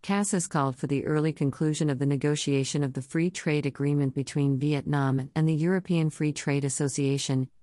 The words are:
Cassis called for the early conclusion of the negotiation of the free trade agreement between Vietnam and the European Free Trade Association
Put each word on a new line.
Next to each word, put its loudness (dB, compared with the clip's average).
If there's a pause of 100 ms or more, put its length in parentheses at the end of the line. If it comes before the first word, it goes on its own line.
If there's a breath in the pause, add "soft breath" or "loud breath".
Cassis 0
called 0
for -6
the 0
early 0
conclusion 0
of 0
the 2
negotiation 0
of -2
the -4
free -2
trade -2
agreement 0
between 0
Vietnam 0
and 4
the 2
European 2
Free -2
Trade 0
Association 0 (140)